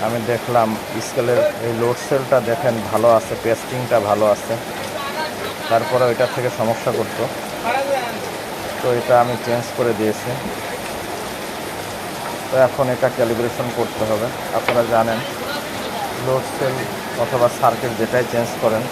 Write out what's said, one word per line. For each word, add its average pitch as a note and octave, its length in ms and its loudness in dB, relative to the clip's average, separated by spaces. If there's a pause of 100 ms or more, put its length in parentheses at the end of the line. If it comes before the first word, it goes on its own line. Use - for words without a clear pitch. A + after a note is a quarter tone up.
আমি A#2 120 0 (140)
দেখলাম A#2 360 2 (380)
স্কেলের B2 340 2 (260)
এই A#2+ 60 0 (100)
লোড A#2+ 160 2 (100)
সেলটা C3+ 300 4 (120)
দেখেন A#2 240 2 (160)
ভালো A2 180 4 (100)
আছে, A#2 160 -2 (100)
পেস্টিংটা A#2+ 540 0 (100)
ভালো G#2 260 4
আছে, A2+ 200 -4 (1160)
তারপরেও B2 440 4
এটা B2 200 2
থেকে B2 160 0 (100)
সমস্যা A2+ 380 0
করতো। A2 240 -2 (1600)
তো B2+ 60 -2 (120)
এটা A#2 240 2
আমি B2 120 2 (120)
চেঞ্জ A#2+ 180 0 (120)
করে A#2+ 220 2
দিয়েছি। G#2+ 320 0 (2250)
তো B2+ 60 -2 (120)
এখন C3+ 180 0 (100)
এটা B2 220 2
ক্যালিব্রেশন A#2+ 500 0 (120)
করতে A2 320 -2
হবে। A2 160 0 (320)
আপনারা A#2+ 240 2 (120)
জানেন, A2+ 240 4 (1080)
লোড C3 180 0 (120)
সেল C3+ 180 -2 (500)
অথবা A#2+ 220 2 (120)
সার্কিট A#2 420 2
যেটাই B2 320 2
চেঞ্জ A#2 180 0 (120)
করেন A2 280 2